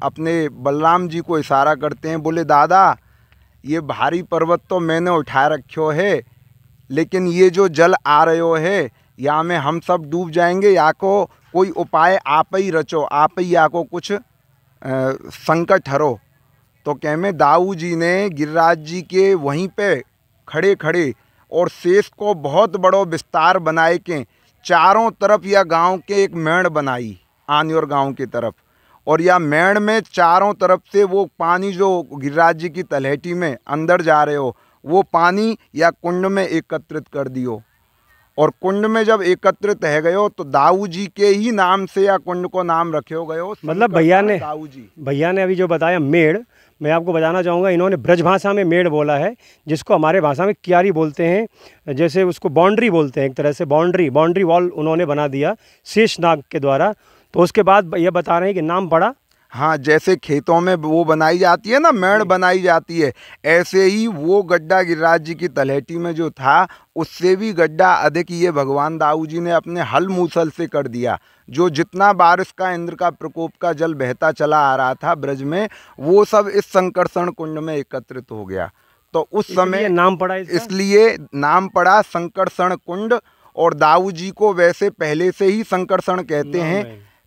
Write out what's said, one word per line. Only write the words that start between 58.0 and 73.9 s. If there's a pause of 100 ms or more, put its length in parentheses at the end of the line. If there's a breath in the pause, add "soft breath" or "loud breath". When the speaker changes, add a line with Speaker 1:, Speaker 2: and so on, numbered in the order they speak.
Speaker 2:
बता
रहे
हैं
कि
नाम
पड़ा। (380)
Speaker 1:
हाँ,
जैसे
खेतों
में
वो
बनाई
जाती
है
ना,
मेड़
Speaker 2:
जी।
Speaker 1:
बनाई
जाती
है, (340 loud breath)
ऐसे
ही
वो
गड्ढा
गिरिराज
जी
की
तलहटी
में
जो
था, (280 loud breath)
उससे
भी
गड्ढा
अधिक
ये
भगवान
दाऊ
जी
ने
अपने
हल
मूसल
से
कर
दिया। (320 soft breath)
जो
जितना
बारिश
का,
इंद्र
का
प्रकोप (100)
का
जल